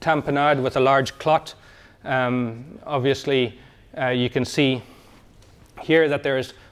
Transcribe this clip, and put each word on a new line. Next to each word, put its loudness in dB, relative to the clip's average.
tamponade 0
with -2
a 2
large 2
clot. 0
Um, -4
obviously, 0
uh, -2
you 0
can -2
see 0
here 4
that -2
there 0
is -4